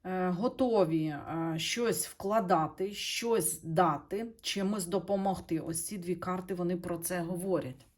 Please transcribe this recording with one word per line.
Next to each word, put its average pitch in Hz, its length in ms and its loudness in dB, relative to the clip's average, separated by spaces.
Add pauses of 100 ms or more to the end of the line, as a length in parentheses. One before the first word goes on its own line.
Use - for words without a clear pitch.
е, 185 260 0
готові, 180 760 4
е, 160 520 -2
щось 226 500 0
вкладати, 190 840 0
щось - 720 0
дати, 165 640 2 (140)
чимось 196 440 -2
допомогти. 190 720 0
Ось 160 260 -4
ці 208 120 -8
дві 175 180 -4
карти, 180 380 -4
вони 175 240 0
про 175 200 -4
це 175 240 -4
говорять. 170 640 -2 (120)